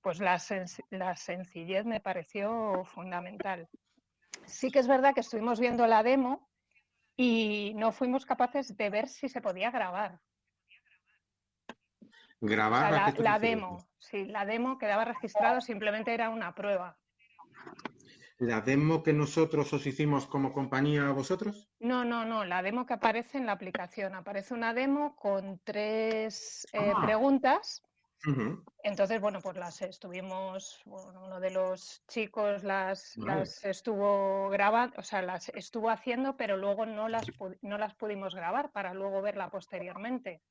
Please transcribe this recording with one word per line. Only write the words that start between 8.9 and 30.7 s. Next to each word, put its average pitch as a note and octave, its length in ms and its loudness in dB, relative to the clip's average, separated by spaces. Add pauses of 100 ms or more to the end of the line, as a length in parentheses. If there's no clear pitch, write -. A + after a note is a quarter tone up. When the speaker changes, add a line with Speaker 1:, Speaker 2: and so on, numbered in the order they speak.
Speaker 1:
ver A3 180 0
si - 200 -8
se B3+ 120 -6
podía G3 300 -2
grabar. G3 500 -4 (2250)
Speaker 2:
¿Grabar? A2 440 4
Speaker 1:
O - 40 6
sea, G3+ 100 6
Speaker 2:
¿A G3 60 4
Speaker 1:
la, - 0 -
Speaker 2:
qué G#3 80 4
te A3 100 0
Speaker 1:
la A3 100 6
Speaker 2:
refieres? A3 280 2
Speaker 1:
demo, F3+ 180 -8 (200)
sí, G3+ 280 -8
la G3+ 200 -4
demo A#3+ 320 -2
quedaba G#3+ 260 2
registrado, A#3 560 2
simplemente G#3+ 540 -2
era A3+ 160 0
una G#3+ 240 -6
prueba. F#3+ 440 -2 (1400)
Speaker 2:
¿La A#2 220 2
demo D3+ 420 4
que D#3+ 100 4
nosotros D3+ 600 2
os C#3+ 140 0
hicimos C#3 400 2
como C3+ 260 0
compañía C#3+ 560 2
a C#3 40 2
vosotros? F#3 580 -2 (100)
Speaker 1:
No, B3 240 0
no, A#3 200 -2
no, A3+ 200 -2
la F3+ 180 0
demo A#3 240 -2
que B3 80 -2
aparece A3+ 440 0
en B3+ 80 -2
la G#3+ 60 0
aplicación. F#3+ 600 -8
Aparece G3 400 -8
una A#3 180 -2
demo C#4 440 0
con G3 480 -2
tres, A3 1080 -4
eh, G#3 240 2
Speaker 2:
Ah. - 40 4
Speaker 1:
preguntas. C4+ 800 4 (440)
Speaker 2:
Ujú. C3 380 0 (200)
Speaker 1:
Entonces, G3+ 360 2
bueno, G3 220 0
pues F#3 140 -6
las F3 260 -8
estuvimos, F#3+ 1040 -8